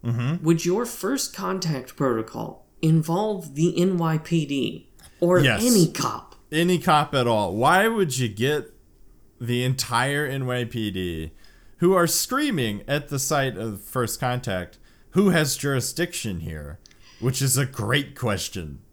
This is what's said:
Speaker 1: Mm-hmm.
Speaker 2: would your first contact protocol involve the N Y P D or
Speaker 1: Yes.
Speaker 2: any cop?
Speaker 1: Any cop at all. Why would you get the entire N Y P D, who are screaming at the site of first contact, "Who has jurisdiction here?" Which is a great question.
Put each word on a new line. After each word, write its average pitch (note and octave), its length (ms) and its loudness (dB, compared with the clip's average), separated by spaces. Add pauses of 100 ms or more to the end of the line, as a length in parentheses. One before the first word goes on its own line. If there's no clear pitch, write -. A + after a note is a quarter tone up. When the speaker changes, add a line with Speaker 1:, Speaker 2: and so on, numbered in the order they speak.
Speaker 1:
Mm-hmm. A#2+ 400 -2
Speaker 2:
would E3 220 2
your G3+ 200 0
first - 480 -4
contact F3+ 600 -4
protocol A#2 720 -2 (140)
involve E3 720 0
the E3+ 260 2
N F#3 160 2
Y D#3+ 200 0
P D#3 280 0
D C3+ 440 -4 (320)
or F3+ 180 6
Speaker 1:
Yes. C3 240 4
Speaker 2:
any A3 300 6
cop? - 420 -6 (160)
Speaker 1:
Any E3+ 260 2
cop D3+ 380 2
at B2 100 4
all. G#2 300 2
Why E3+ 320 4
would F#3+ 300 0
you B2+ 100 0
get B2+ 460 -2 (680)
the A#2+ 240 -2
entire C3 600 0
N C3+ 200 -4
Y B2 200 -2
P A2 260 -4
D, E2+ 400 -6 (460)
who F3+ 160 4
are F3 120 4
screaming E3 800 -2
at C#3+ 220 -4
the C#3+ 100 -6
site C3+ 380 -2
of G#2 260 -8
first - 380 -4
contact, B2 580 -4 (340)
"Who G3 180 4
has D#3 260 2
jurisdiction B2+ 880 -4
here?" D2+ 380 -10 (420)
Which C3 200 0
is C3+ 140 2
a C3+ 100 2
great C3+ 480 -2
question. F#2 680 -4 (140)